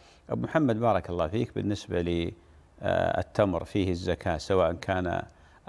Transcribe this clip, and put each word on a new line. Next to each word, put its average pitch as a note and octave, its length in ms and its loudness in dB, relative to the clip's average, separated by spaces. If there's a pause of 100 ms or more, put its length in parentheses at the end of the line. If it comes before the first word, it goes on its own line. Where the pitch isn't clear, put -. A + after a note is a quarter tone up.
(300)
أبو A#2+ 140 -2
محمد A#2+ 360 2
بارك G#2+ 300 2
الله E2+ 180 0
فيك، G#2 280 -4
بالنسبة G2+ 460 -2
لي، E2+ 320 0 (480)
آه، F#2 380 0
التمر F#2+ 440 0
فيه F#2+ 260 0
الزكاة، F2 480 -2
سواء F2 360 2
كان F2+ 480 -2 (460)